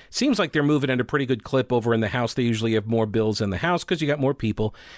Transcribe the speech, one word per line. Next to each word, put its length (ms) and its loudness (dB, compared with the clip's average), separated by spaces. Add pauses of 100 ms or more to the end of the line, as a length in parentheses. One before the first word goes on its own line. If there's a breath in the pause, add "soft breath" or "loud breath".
(100 loud breath)
seems 280 0
like 140 0
they're 100 2
moving 280 2
at 100 2
a 40 0
pretty 200 0
good 180 0
clip 300 0
over 220 2
in 60 2
the 80 0
House. 260 -2
They 80 0
usually 320 0
have 120 0
more 200 2
bills 340 0
in 80 0
the 80 -2
House 260 0
'cause 200 -4
you 40 0
got 140 0
more 140 2
people. 400 -2 (220 loud breath)